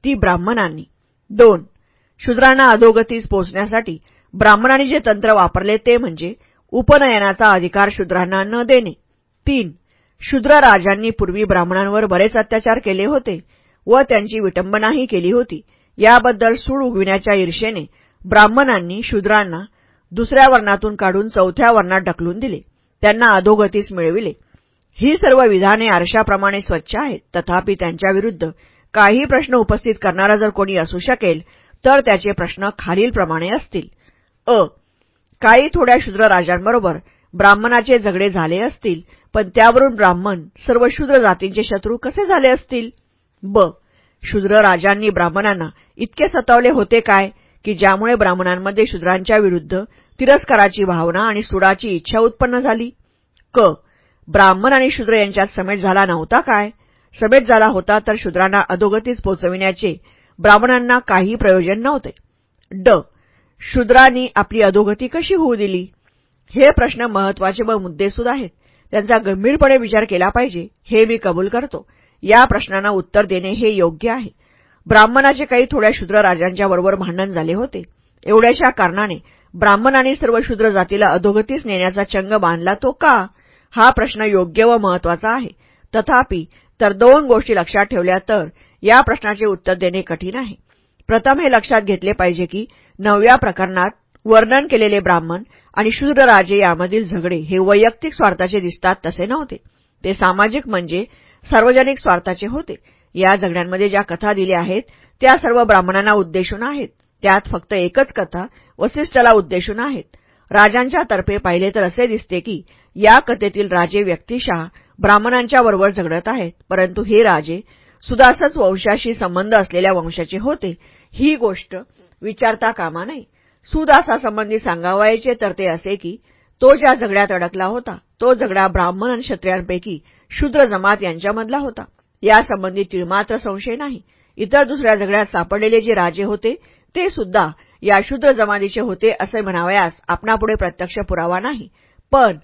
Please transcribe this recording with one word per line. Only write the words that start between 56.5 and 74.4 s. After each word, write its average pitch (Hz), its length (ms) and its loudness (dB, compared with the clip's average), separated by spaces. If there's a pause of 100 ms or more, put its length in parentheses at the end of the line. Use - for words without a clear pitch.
समेट 233 260 4
झाला 220 200 4
होता, 208 320 0
तर 214 200 -2
शूद्रांना 190 500 0
अधोगतीस 214 540 -2
पोचविण्याचे 185 720 -4 (420)
ब्राह्मणांना 240 600 4
काही 202 360 0
प्रयोजन 190 460 2
नव्हते. 277 300 -4 (600)
ड, 190 200 0 (840)
शूद्रांनी 254 640 4
आपली 208 260 -2
अधोगती 208 460 0
कशी 330 280 -4
होऊ 311 200 0
दिली? 190 320 -4 (640)
हे 277 200 6
प्रश्न 240 320 0
महत्त्वाचे 196 720 -2
व 208 60 -2
मुद्देसूद 196 480 -6
आहेत, 247 220 -4 (420)
त्यांचा 214 280 0
गंभीरपणे 262 580 2
विचार 220 280 0
केला 185 240 -2
पाहिजे, 208 380 -4 (180)
हे 220 220 2
मी 226 160 -4
कबूल 185 260 -2
करतो. 233 380 -8 (360)
या 220 220 6
प्रश्नांना 196 440 -4
उत्तर 208 360 0
देणे 185 260 -6
हे 220 200 -2
योग्य 180 400 -2
आहे. 233 180 -8 (600)